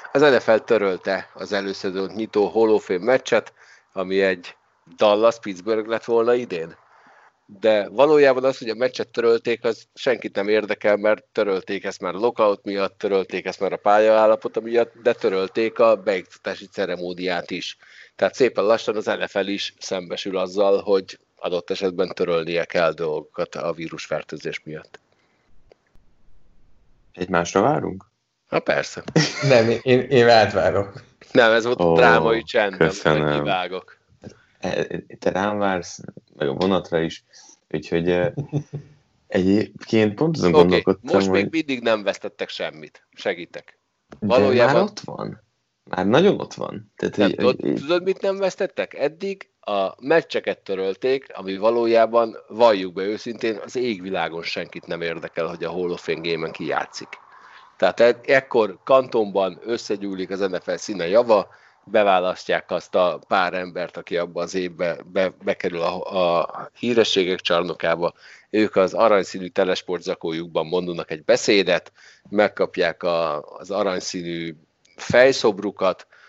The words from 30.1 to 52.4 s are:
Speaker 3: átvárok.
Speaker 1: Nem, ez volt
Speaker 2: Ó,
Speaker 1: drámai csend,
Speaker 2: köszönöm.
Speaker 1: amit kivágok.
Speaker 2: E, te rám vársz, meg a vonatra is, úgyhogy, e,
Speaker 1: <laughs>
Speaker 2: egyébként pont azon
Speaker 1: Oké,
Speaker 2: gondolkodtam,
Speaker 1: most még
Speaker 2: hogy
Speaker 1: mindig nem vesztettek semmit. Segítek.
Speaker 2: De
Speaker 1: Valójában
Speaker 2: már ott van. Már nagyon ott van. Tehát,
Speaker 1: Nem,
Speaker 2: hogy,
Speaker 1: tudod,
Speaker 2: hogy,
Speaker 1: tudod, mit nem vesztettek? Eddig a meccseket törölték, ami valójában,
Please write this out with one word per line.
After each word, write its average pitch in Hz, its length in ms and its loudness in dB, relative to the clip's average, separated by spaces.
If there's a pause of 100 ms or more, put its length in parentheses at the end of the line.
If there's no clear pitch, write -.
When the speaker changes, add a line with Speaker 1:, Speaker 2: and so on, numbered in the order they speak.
Speaker 3:
átvárok. 98 760 2 (280)
Speaker 1:
Nem, 117 200 6
ez 113 140 2
volt 120 160 0
Speaker 2:
Ó, 85 140 6
Speaker 1:
drámai 113 480 4
csend, 101 340 -2
Speaker 2:
köszönöm. 78 480 2
Speaker 1:
amit 73 120 0
kivágok. 90 600 -4 (600)
Speaker 2:
E, 90 280 -4 (320)
te - 100 -2
rám 104 280 -2
vársz, 95 420 -4 (380)
meg 76 100 -2
a 67 60 -2
vonatra 87 460 0
is, 82 240 -4 (480)
úgyhogy, - 380 -2
e, 87 240 0 (480)
Speaker 1:
<laughs> - 460 -20
Speaker 2:
egyébként 104 880 0
pont 160 200 0
azon 92 180 2
Speaker 1:
Oké, 90 80 10
Speaker 2:
gondolkodtam, 90 540 2
Speaker 1:
most 98 140 2
még 98 120 2
Speaker 2:
hogy 101 100 -4
Speaker 1:
mindig 143 300 -4
nem 113 220 0
vesztettek 95 460 -6
semmit. 78 640 -10
Segítek. 87 640 -8 (420)
Speaker 2:
De 107 80 -4
Speaker 1:
Valójában 127 460 4
Speaker 2:
már 147 100 4
ott - 160 -6
van. - 420 -12 (420)
Már 92 220 -4
nagyon 151 340 4
ott - 140 -10
van. - 420 -12
Tehát, - 220 -4
Speaker 1:
Nem, 101 100 4
Speaker 2:
hogy, - 80 -2
Speaker 1:
tudod, 120 260 0
Speaker 2:
hogy, - 120 -2
Speaker 1:
tudod, 175 300 -2
mit 185 180 -4
nem 196 160 -2
vesztettek? 185 560 -4
Eddig 165 560 -6 (100)
a 98 460 -4
meccseket 127 540 0
törölték, 98 720 -2
ami 95 240 -8
valójában, 113 800 2 (100)